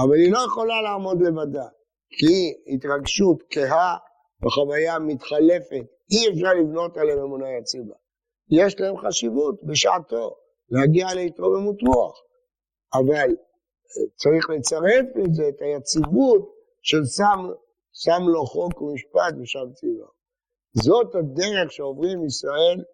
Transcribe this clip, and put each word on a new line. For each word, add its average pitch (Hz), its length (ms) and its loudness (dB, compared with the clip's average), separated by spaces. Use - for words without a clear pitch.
אבל 139 120 6
היא 170 160 6
לא 220 160 2
יכולה 226 340 -2
לעמוד 196 400 -2
לבדה, 151 460 -2
כי 160 640 0
התרגשות 143 760 0
כהה 165 480 0
וחוויה 147 540 0
מתחלפת, 151 840 0
אי 220 220 2
אפשר 180 200 2
לבנות 170 440 0
עליהם 151 220 0
אמונה 135 380 -8
יציבה. 117 380 -10
יש 190 300 4
להם 190 180 -4
חשיבות 147 640 -2
בשעתו, 147 720 -2
להגיע 151 460 2
להתרוממות 190 640 -2
רוח, - 340 0
אבל, 135 360 2
אה, - 760 -8
צריך 160 340 2
לצרף 165 560 0
לזה 170 340 0
את 139 120 -6
היציבות 156 920 0
של - 200 0
שם, 202 220 2
שם 170 280 0
לו 156 120 0
חוק 175 360 -6
ומשפט 151 600 -2
ושם 127 320 -10
ציווה. 107 340 -8
זאת 185 420 2
הדרך 175 560 -2
שעוברים 156 540 -4
ישראל 156 580 0